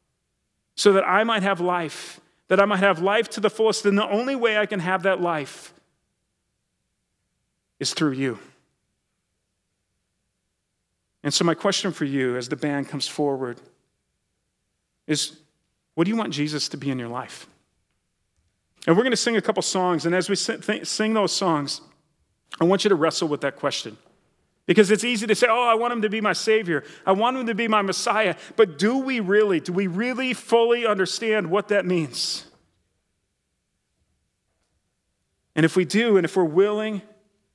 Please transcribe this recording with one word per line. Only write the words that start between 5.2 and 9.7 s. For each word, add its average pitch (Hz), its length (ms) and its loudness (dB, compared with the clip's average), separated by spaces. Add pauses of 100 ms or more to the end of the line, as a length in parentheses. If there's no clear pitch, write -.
life 160 520 -6 (2000)
is 135 140 -4
through 151 200 0
you." 131 260 -2 (2750)